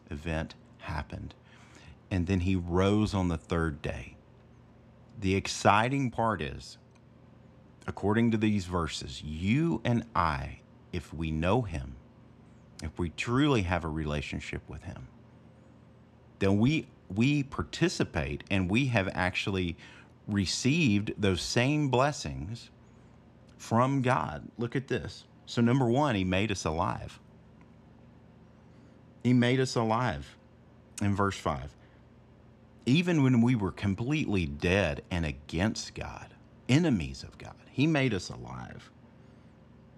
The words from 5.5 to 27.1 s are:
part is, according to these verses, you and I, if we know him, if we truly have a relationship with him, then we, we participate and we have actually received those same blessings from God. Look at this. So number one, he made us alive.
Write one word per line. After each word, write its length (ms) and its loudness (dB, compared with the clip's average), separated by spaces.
part 300 -2
is, 360 -10
according 440 2
to 60 0
these 280 2
verses, 580 -4
you 600 0
and 220 0
I, 440 -2
if 200 -8
we 180 -4
know 320 0
him, 320 -8
if 160 -8
we 120 -2
truly 540 2
have 200 0
a 60 -4
relationship 800 -6
with 160 -14
him, 240 -14
then 180 4
we, 300 2
we 300 2
participate 1080 -4
and 180 2
we 200 0
have 260 2
actually 640 -2
received 920 2
those 220 2
same 480 0
blessings 800 -2
from 440 2
God. 460 -2
Look 180 -4
at 120 -4
this. 380 -6
So 160 -2
number 240 4
one, 300 2
he 80 2
made 280 2
us 140 -6
alive. 540 -4